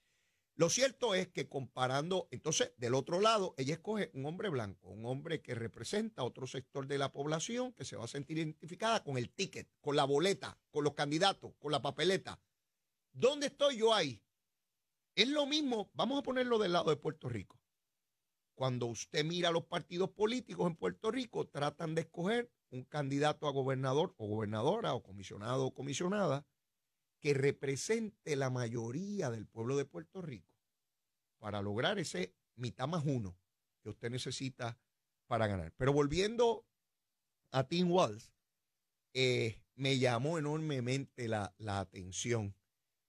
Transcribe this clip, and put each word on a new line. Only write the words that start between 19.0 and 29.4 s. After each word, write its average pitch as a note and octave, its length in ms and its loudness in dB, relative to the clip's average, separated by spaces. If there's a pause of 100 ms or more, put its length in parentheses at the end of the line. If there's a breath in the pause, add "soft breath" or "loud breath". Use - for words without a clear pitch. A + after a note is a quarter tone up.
mira F3 260 0
los E3 140 0
partidos F3+ 460 -4
políticos G#3 560 0
en E3 100 -2
Puerto F#3 340 -2
Rico, A3 340 -4
tratan D3+ 480 -4
de D#3+ 100 2
escoger A3 460 -2 (200)
un B2+ 160 -10
candidato D3 600 0
a C#3+ 40 2
gobernador C3+ 680 2
o G#2+ 100 -6
gobernadora A2 680 0
o A#2 100 -4
comisionado G2+ 600 -4
o C3 80 -2
comisionada C#3+ 720 0 (760)
que D3 140 2
represente C#3+ 1040 0
la C3+ 120 0
mayoría B2+ 800 -2
del A2 160 -4